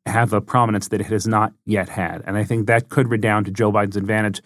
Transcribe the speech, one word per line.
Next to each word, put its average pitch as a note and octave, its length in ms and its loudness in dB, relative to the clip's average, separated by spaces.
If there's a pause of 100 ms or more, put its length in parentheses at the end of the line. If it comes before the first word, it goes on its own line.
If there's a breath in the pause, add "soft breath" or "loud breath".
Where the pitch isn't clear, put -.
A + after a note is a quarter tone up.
have A2+ 260 2
a G#2 80 2
prominence A2 460 0
that G#2 120 -2
it G2 60 -4
has G#2+ 220 -2
not G#2+ 260 2 (100)
yet G2 260 -2
had. F2 360 -6
And G2 100 -4
I G#2+ 80 0
think A2 220 -2
that A#2 240 2
could C3 220 2
redound G#2+ 340 2
to F#2+ 60 -6
Joe G#2+ 200 2
Biden's G2+ 240 0
advantage G#2 500 -2